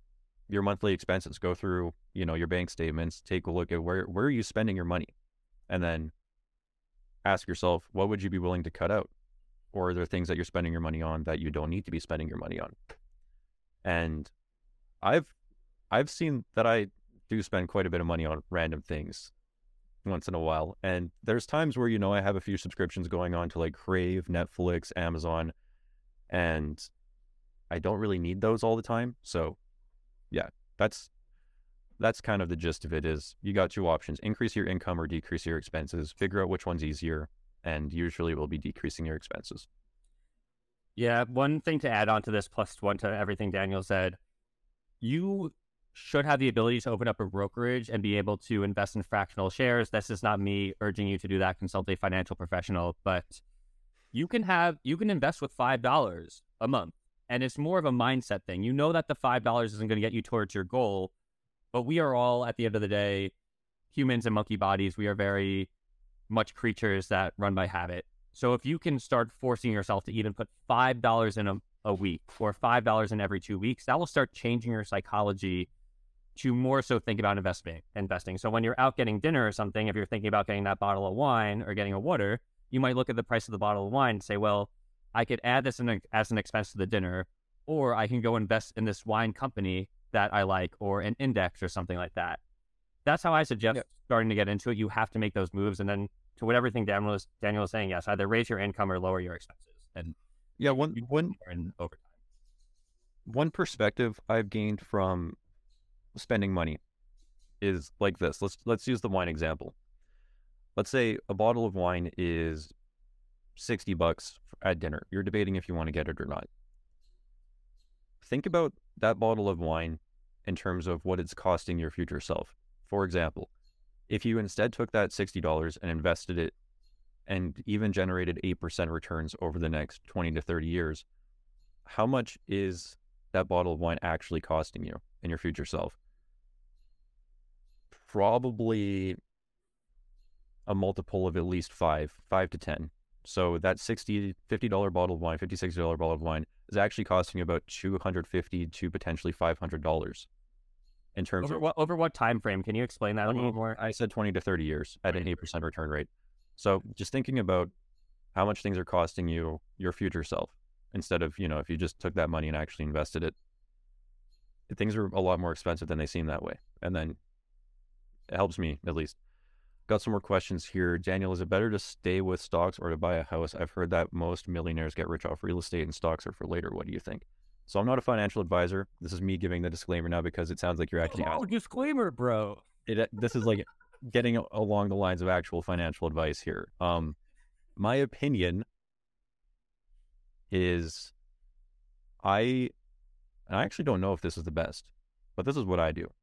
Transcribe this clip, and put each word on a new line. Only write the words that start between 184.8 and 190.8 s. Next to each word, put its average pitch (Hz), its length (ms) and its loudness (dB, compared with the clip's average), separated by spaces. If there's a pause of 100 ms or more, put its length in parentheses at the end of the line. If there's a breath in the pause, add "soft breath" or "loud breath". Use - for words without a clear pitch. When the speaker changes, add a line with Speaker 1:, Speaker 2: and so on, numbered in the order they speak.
Speaker 1:
the 98 60 0
lines 92 260 2
of 90 60 2
actual 90 340 0
financial 85 440 -2
advice 78 340 0
here. - 280 -6 (100)
Um, 85 380 0 (580)
my 107 220 0
opinion 110 680 0 (1800)
is 87 640 0 (1080)